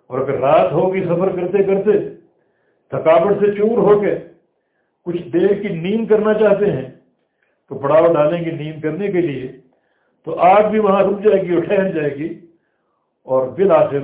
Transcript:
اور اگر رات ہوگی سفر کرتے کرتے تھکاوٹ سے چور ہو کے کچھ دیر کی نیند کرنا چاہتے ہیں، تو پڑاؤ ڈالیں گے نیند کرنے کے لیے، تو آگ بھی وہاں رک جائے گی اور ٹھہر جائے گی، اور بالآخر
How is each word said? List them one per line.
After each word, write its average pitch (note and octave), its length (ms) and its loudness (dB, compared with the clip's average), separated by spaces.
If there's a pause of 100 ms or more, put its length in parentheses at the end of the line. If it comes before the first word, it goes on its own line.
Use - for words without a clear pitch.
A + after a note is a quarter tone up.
اور C3 120 -8
اگر C3 200 -4
رات D#3 340 2
ہوگی F#3 320 -2
سفر E3+ 240 -2
کرتے F#3 340 -2
کرتے G3 520 0 (720)
تھکاوٹ E3+ 520 2
سے G3+ 120 2
چور G#3 260 0
ہو G3+ 220 4
کے F#3+ 180 -2 (840)
کچھ E3+ 180 -6
دیر G3 400 0
کی G#3+ 60 -6
نیند F#3+ 380 -4
کرنا G#3+ 280 2
چاہتے G3+ 380 2
ہیں، C3 180 -8 (800)
تو C#3 100 -12
پڑاؤ D#3+ 340 4
ڈالیں D#3+ 320 0
گے E3 60 -4
نیند D3 320 -10
کرنے E3 260 -4
کے F3 120 0
لیے، C3+ 320 -6 (720)
تو D#3+ 140 -8
آگ F#3+ 320 4
بھی G#3+ 80 -2
وہاں G3+ 240 2
رک G3 220 -2
جائے G3 180 2
گی F3 120 -4
اور E3 80 0
ٹھہر F#3+ 300 -2
جائے D3 220 -4
گی، D3 320 -12 (760)
اور C3 260 -2
بالآخر D3+ 560 2